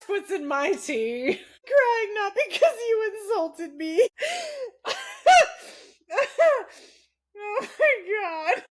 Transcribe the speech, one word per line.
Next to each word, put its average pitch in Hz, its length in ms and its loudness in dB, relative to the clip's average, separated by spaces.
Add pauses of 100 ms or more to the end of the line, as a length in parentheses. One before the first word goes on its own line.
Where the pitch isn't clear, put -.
What's 392 240 -4
in 320 160 -6
my 285 240 0
tea? 247 680 -4 (280)
Crying 480 480 4
not 403 180 -2
because 508 420 2 (120)
you 440 260 0
insulted 339 640 -6
me. 320 380 2
<laughs> - 60 -20 (3250)
Oh 415 260 -6 (120)
my 381 760 0
God. - 80 -8 (140)